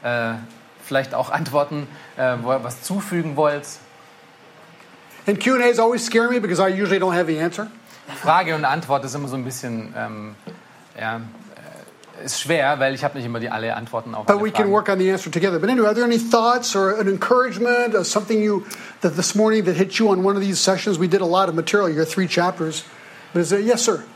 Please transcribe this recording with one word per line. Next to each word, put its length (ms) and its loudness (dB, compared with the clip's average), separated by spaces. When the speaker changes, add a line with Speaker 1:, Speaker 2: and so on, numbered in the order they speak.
Speaker 1:
äh, 300 -2
vielleicht 300 -2
auch 160 -2
Antworten, 560 -2
äh, 260 0
wo 100 -2
ihr 120 0
was 200 -10
zufügen 520 -4
wollt? 300 0
Speaker 2:
And 160 0
Q 120 4
and 80 2
A 40 6
is 120 4
always 260 2
scary 240 2
me 100 2
because 220 0
I 80 6
usually 300 0
don't 160 2
have 120 2
the 140 -2
answer. 260 -4
Speaker 1:
Frage 340 2
und 100 -2
Antwort 400 0
ist 100 -8
immer 120 -6
so 80 -8
ein 80 -4
bisschen, 540 -8
ähm, 380 -10
ja, 180 -6
äh, 40 -12
ist 160 -6
schwer, 380 0
weil 140 2
ich 100 -8
hab 120 -2
nicht 100 -8
immer 140 -6
die, 100 -4
alle 260 -4
Antworten 400 -8
auf 100 -8
Speaker 2:
But 100 2
Speaker 1:
alle 100 -2
Speaker 2:
we 60 -2
can 140 0
Speaker 1:
Fragen. 80 2
Speaker 2:
work 160 2
on 100 0
the 120 2
answer 200 -4
together. 280 0
But 100 0
anyway, 180 4
are 80 2
there 100 2
any 140 2
thoughts 560 2
or 240 2
an 80 0
encouragement 880 2
or 80 2
something 380 0
you, 220 2
that 140 0
this 180 -2
morning 320 4
that 100 2
hit 240 0
you 120 4
on 120 2
one 120 2
of 80 -2
these 160 0
sessions? 400 2
We 80 2
did 140 2
a 40 0
lot 240 4
of 60 -4
material, 340 2
your 160 0
three 220 -2
chapters. 560 -2
But 100 2
is 60 -2
there, 120 2
yes, 220 2
sir. 200 0